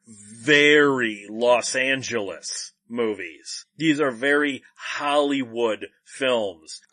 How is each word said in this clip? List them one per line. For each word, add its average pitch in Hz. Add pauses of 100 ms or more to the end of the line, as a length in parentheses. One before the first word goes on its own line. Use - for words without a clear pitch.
very 117
Los 117
Angeles 117 (160)
movies. 101 (120)
These 151
are 143
very 143 (140)
Hollywood 123 (180)
films. 110 (120)